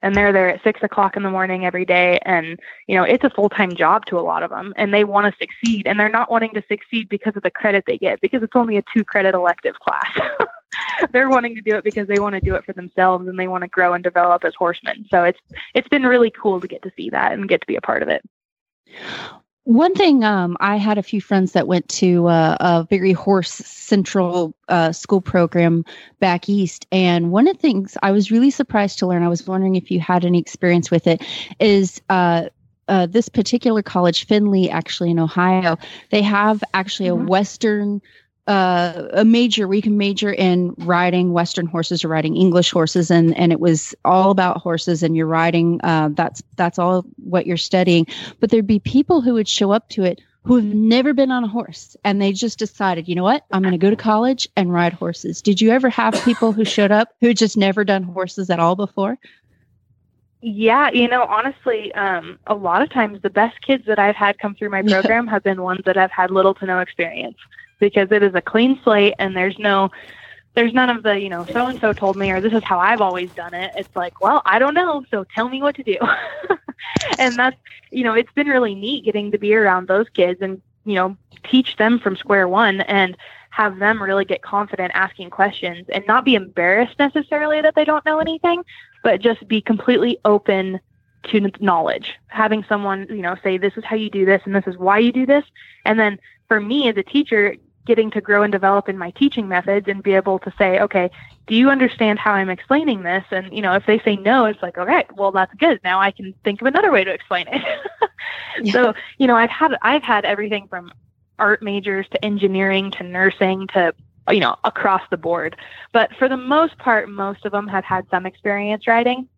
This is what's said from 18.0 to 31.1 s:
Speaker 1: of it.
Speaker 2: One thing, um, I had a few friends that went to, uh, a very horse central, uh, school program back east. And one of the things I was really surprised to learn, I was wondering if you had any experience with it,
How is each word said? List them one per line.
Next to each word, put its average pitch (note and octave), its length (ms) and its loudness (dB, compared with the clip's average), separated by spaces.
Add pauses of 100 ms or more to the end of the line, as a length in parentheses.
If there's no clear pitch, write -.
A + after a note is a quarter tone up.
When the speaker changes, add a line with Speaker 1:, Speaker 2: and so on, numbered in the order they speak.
Speaker 1:
of - 60 -6
it. D2+ 140 0 (1400)
Speaker 2:
One D#4 280 4
thing, D4+ 280 4
um, F#3 360 0
I G3+ 160 0
had G#3 240 0
a F#3+ 40 -4
few - 160 -4
friends F#3+ 340 0
that E3+ 140 2
went F3 220 0
to, F3 380 2
uh, E3 320 4
a E3+ 280 2
very F#3+ 260 2
horse F#3 360 0
central, F3+ 1040 -2 (140)
uh, E3 220 2
school F#3 300 -2
program E3+ 640 2 (360)
back F3+ 280 0
east. G3+ 440 -2
And F3 400 2
one A3 160 4
of F#4+ 80 2
the - 60 -18
things G3 420 -2
I G3 80 2
was G3 180 2
really A#3+ 220 4
surprised G#3 480 -2
to F#3 80 -2
learn, F3 160 2
I E3+ 40 2
was E3+ 200 -4
wondering F#3+ 260 0
if F3+ 160 -4
you F3+ 100 0
had F3 240 0
any F3 140 2
experience F3 540 0
with E3+ 160 2
it, E3 160 2 (360)